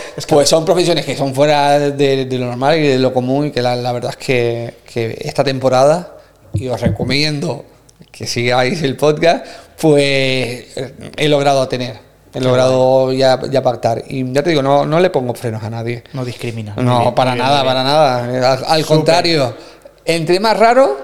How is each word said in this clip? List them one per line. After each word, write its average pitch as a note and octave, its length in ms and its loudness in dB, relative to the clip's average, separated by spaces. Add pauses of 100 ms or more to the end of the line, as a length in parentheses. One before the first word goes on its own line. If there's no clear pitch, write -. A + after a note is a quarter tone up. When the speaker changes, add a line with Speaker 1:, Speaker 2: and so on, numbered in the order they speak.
(160)
Speaker 1:
Es - 100 -10
que - 80 0
Speaker 2:
pues C#3+ 140 4
son D#3+ 160 2
profesiones E3+ 400 0
que C3 120 -6
son C3+ 180 -4
fuera C#3+ 440 4
de, C#3 480 0
de B2+ 120 -4
lo B2 80 -4
normal C3+ 320 0
y D3+ 100 2
de C3 100 2
lo C3 140 2
común, C3 340 0
y C#3+ 40 -6
que B2 120 -6
la, B2 140 0
la B2 160 -4
verdad B2 200 -6
es - 40 -16
que, A#2 580 -2 (160)
que A2+ 320 -6
esta D3 220 -2
temporada, C3+ 720 0 (380)
y B2+ 140 -6
os A#2 120 -6
recomiendo C#3 840 -2 (460)
que - 160 -14
sigáis B2+ 560 0
el C3+ 140 -2
podcast, D#3 480 2 (340)
pues, D3 260 4
eh, C3 880 -4 (240)
he D3+ 100 0
logrado C#3 400 2
tener, B2 280 -6 (360)
he C3+ 60 -8
Speaker 1:
Qué - 20 -4
Speaker 2:
logrado B2+ 680 4
Speaker 1:
guay. C3 120 -2
Speaker 2:
ya, C3 200 4 (120)
ya C3 120 0
pactar. A#2 460 -2
Y C3 240 -6
ya C#3 100 0
te F3 80 -2
digo, D3 120 2
no, C#3+ 240 2
no D#3 140 0
le F#3 100 2
pongo B2 240 -2
frenos A2 280 -8
a G#2+ 80 -6
nadie. A#2 320 -8 (120)
Speaker 1:
No C3 100 -6
discrimina. A2+ 520 -10
Speaker 2:
No, B2+ 60 -4 (120)
Speaker 1:
Muy A#2+ 80 2
bien, A#2+ 120 0
Speaker 2:
para B2+ 180 2
Speaker 1:
muy B2 80 -4
bien, B2+ 80 -2
Speaker 2:
nada, C#3+ 140 2
Speaker 1:
muy - 20 -2
bien. C3 100 0
Speaker 2:
para C3 100 -2
nada. B2+ 680 2
Al, A#2+ 140 -4
al D#3+ 160 2
Speaker 1:
Súper. D3+ 140 2
Speaker 2:
contrario, D#3 580 2 (520)
entre E3 340 0
más G#3+ 180 2
raro, B3+ 460 4